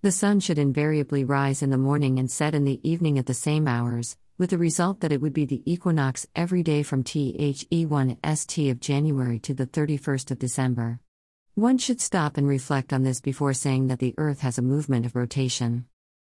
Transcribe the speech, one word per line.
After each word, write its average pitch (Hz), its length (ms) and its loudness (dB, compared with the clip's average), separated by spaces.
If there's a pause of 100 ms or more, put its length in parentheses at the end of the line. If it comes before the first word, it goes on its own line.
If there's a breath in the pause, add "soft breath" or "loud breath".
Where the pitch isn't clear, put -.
The 196 100 4
sun 202 260 2
should 175 220 0
invariably 143 640 2
rise 139 360 0
in 139 100 0
the 131 60 2
morning 135 440 2
and 131 100 -2
set 151 240 0
in 143 100 2
the 139 140 0 (100)
evening 160 300 2
at 127 80 -2
the 127 80 -2
same 151 320 0
hours, 120 500 -2 (220)
with 180 120 0
the 185 80 0
result 170 420 0
that 160 120 0
it 139 80 0
would 147 120 -2
be 147 140 0
the 135 180 -4
equinox 160 640 0 (100)
every 175 260 0
day 151 200 2
from 135 200 -2
T 135 360 -2
H 143 340 -2
E 165 140 2
one 135 360 0
S 156 240 -2
T 143 240 0
of 123 80 -2
January 139 600 0
to 139 140 -6
the 127 120 -2
thirty-first 143 640 -2
of 131 80 -4
December. 120 600 -2 (540)
One 247 240 4
should 247 220 -2
stop 151 360 0
and 143 100 2
reflect 135 460 0
on 131 100 2
this 131 180 0
before 139 340 0
saying 131 340 0
that 127 100 -2
the 123 200 -2
earth 151 220 -2
has 127 180 -2
a 123 40 0
movement 135 440 0
of 120 100 -4
rotation. 123 720 -2 (400)